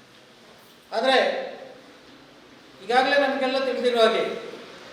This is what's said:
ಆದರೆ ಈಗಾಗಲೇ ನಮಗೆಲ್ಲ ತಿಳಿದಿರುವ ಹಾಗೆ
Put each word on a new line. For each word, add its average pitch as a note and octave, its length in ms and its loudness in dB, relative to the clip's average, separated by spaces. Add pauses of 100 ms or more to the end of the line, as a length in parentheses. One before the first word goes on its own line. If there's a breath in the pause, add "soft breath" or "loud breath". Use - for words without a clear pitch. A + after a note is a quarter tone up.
(960)
ಆದರೆ B3 240 4 (1700)
ಈಗಾಗಲೇ C4+ 440 2
ನಮಗೆಲ್ಲ C4 380 -2
ತಿಳಿದಿರುವ A#3 360 0
ಹಾಗೆ G3 220 4 (680)